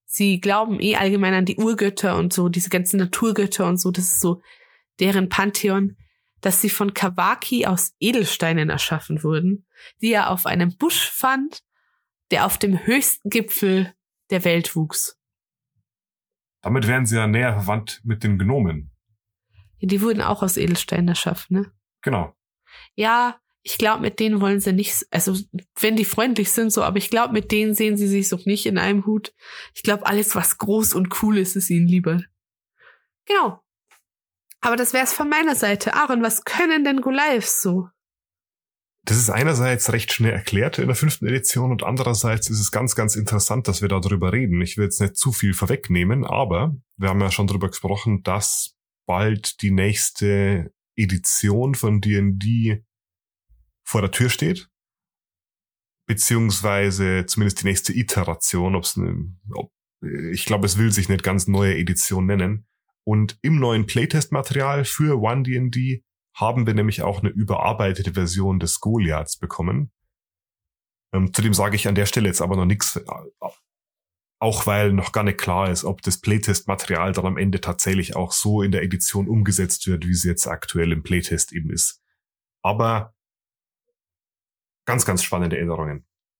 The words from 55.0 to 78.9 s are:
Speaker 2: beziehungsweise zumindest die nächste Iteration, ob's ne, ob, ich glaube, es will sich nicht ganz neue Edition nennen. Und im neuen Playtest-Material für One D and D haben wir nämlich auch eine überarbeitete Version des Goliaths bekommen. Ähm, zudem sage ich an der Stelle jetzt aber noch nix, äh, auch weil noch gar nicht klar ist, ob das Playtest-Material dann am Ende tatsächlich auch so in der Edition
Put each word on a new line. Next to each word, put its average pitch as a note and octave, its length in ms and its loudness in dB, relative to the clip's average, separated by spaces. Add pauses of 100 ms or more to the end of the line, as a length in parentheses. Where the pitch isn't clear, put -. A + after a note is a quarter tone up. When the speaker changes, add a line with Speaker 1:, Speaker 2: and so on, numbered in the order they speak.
Speaker 2:
beziehungsweise G2 1160 0
zumindest G2 360 0
die G2 40 -2
nächste G2 260 0
Iteration, F#2 800 -2
ob's - 220 -4
ne, F2 360 -4 (220)
ob, - 160 -10 (600)
ich - 140 -6
glaube, G#2 200 0
es F#2 120 0
will A2+ 120 4
sich G2 180 0
nicht F#2+ 140 2
ganz F#2+ 240 0
neue G2 300 2
Edition F2+ 500 0
nennen. G2+ 400 0 (380)
Und G#2+ 380 0
im D3+ 180 2
neuen A2+ 260 2
Playtest-Material C#3 1000 0
für D3+ 360 0
One A#2+ 220 0
D B2+ 160 -2
and B2+ 160 -2
D B2+ 300 -2 (300)
haben A#2 320 0
wir A2 80 2
nämlich G#2+ 280 2
auch F#2+ 180 -2
eine G2+ 80 2
überarbeitete G2+ 840 -2
Version F#2+ 440 0
des E2+ 220 -2
Goliaths E2+ 580 0
bekommen. F#2+ 540 -4 (1200)
Ähm, F#2+ 220 2
zudem G#2+ 180 2
sage G2+ 240 2
ich G2+ 120 -2
an F#2+ 60 2
der G2 120 2
Stelle G#2 220 2
jetzt F2+ 120 0
aber F2+ 160 0
noch F#2 80 2
nix, G#2 320 0
äh, - 80 -8 (1400)
auch A2 260 0
weil G#2 260 2
noch F#2+ 200 0
gar G#2+ 120 0
nicht G2 140 0
klar F#2 320 0
ist, F2 140 -4
ob - 180 -4
das - 180 -2
Playtest-Material G2 920 0
dann F2+ 140 -2
am F#2 100 -2
Ende F#2+ 240 0
tatsächlich F#2 560 -2
auch F2+ 160 -4
so G#2 300 2
in G2 100 2
der D#2+ 100 0
Edition F#2+ 460 -2